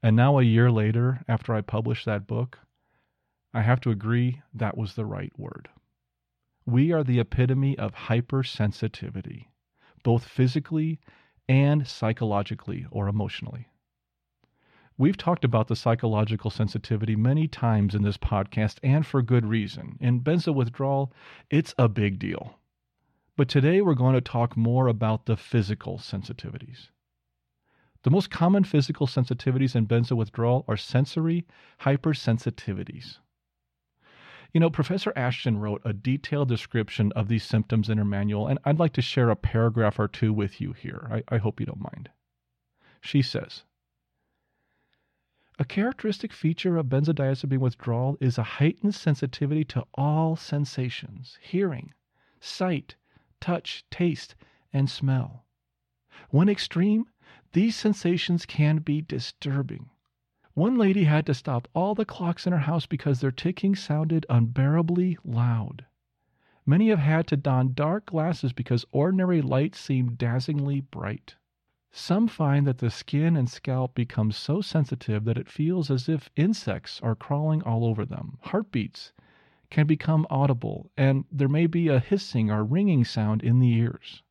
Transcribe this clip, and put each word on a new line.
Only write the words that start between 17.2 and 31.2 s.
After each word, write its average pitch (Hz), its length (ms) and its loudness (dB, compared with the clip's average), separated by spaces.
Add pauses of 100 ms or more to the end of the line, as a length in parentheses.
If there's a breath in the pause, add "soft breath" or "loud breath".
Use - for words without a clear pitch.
times 107 480 0
in 101 80 2
this 101 140 0
podcast, 104 640 -2
and 143 240 2
for 139 160 0
good 120 240 2
reason. 107 540 -4
In 123 220 2
benzo 165 340 0
withdrawal, 135 560 -2 (380 loud breath)
it's - 280 0
a 120 120 6
big 101 280 0
deal. 95 420 -8 (760)
But 139 140 2
today 156 320 4
we're 180 120 4
going 127 200 4
to 127 80 4
talk 120 340 -2
more 120 320 4
about 110 380 0
the 113 100 2
physical 98 640 -2
sensitivities. - 920 -12 (1120)
The 127 80 4
most 190 180 2
common 185 340 4
physical 147 420 0
sensitivities 127 720 0
in 113 100 4
benzo 117 300 2
withdrawal 117 520 0
are 107 100 -2
sensory 165 680 -2 (360 soft breath)